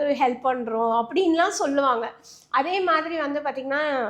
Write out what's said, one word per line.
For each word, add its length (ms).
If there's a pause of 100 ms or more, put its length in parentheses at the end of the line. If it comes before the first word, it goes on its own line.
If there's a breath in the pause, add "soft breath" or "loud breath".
(200)
ஹெல்ப் 240
பண்றோம்," 520
அப்படின்லாம் 640
சொல்லுவாங்க. 460 (440 loud breath)
அதே 300
மாதிரி 380
வந்து 220
பாத்தீங்கன்னா, 440 (260)